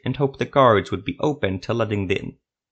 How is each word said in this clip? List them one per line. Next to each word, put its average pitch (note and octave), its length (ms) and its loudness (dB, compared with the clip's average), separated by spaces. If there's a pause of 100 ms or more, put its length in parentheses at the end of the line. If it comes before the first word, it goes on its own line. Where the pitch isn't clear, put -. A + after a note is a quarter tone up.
and C3 120 -6
hope C#3 220 -2
the B2 60 -4
guards A#2+ 460 4
would G2 140 -6
be F2 160 -6
open G2+ 400 -2
to A2+ 140 -6
letting G#2+ 320 -2
the F2+ 300 -6 (360)